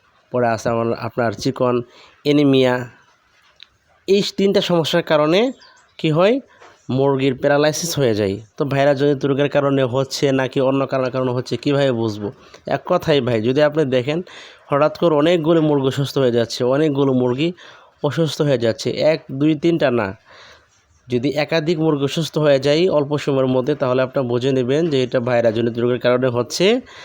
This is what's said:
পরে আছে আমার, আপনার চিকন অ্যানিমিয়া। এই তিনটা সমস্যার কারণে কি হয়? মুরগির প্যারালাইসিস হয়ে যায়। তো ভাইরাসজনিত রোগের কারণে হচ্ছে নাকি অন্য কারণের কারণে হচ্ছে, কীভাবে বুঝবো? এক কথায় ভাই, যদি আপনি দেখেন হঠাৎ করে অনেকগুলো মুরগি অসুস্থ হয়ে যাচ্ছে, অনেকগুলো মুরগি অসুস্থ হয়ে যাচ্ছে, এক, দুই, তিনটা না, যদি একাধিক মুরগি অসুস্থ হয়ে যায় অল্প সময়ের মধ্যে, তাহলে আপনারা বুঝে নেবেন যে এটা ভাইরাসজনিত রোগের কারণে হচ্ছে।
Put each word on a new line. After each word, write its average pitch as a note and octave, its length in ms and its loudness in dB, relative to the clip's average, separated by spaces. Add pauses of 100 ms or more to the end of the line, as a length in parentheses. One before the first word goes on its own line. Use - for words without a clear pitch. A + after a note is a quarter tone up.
(320)
পরে B2 160 0
আছে A#2 220 -2
আমার, A#2 240 -2
আপনার A#2 380 -4
চিকন B2 500 -2 (420)
অ্যানিমিয়া। C3 640 2 (1160)
এই G3 160 4 (140)
তিনটা G3 240 2
সমস্যার E3 420 0
কারণে E3+ 480 2 (460)
কি E3 140 -2
হয়? G3 280 2 (500)
মুরগির C3+ 460 0
প্যারালাইসিস D3 640 0
হয়ে A#2+ 160 2
যায়। G2+ 240 -2 (180)
তো D#3 80 -4
ভাইরাসজনিত C#3 600 0
রোগের C#3 240 0
কারণে C#3 340 0
হচ্ছে C3+ 480 -2
নাকি C3 300 0
অন্য C3+ 260 0
কারণের C3 240 -2
কারণে C3 200 -2
হচ্ছে, B2 260 -4
কীভাবে C#3 340 0
বুঝবো? G#2+ 400 -4 (360)
এক - 180 -4
কথায় E3 360 0
ভাই, A#2 200 0
যদি C3 200 0
আপনি D3+ 240 2
দেখেন C3 360 -2 (460)
হঠাৎ D3+ 300 0
করে E3 180 2
অনেকগুলো D#3+ 460 2
মুরগি D3 260 2
অসুস্থ C3+ 300 -4
হয়ে C3 140 2
যাচ্ছে, A#2 320 -2
অনেকগুলো C#3 500 2
মুরগি B2+ 380 0 (520)
অসুস্থ D3 380 -2
হয়ে C#3+ 160 0
যাচ্ছে, A#2 320 -2
এক, D3+ 420 0
দুই, D3 240 0
তিনটা D3+ 360 0
না, G#2 260 -2 (920)
যদি A#2+ 220 -2
একাধিক D#3 500 -2
মুরগি D#3 240 0
অসুস্থ D3 340 -4
হয়ে C#3+ 220 4
যায় D3 300 2
অল্প D3 280 0
সময়ের C3+ 300 0
মধ্যে, C3 280 0
তাহলে B2+ 260 0
আপনারা C3 260 -2
বুঝে B2 240 0
নেবেন C3+ 380 0
যে C3+ 140 0
এটা B2 160 -2
ভাইরাসজনিত A#2 600 0
রোগের B2 200 0
কারণে B2+ 280 2
হচ্ছে। E3+ 540 0 (240)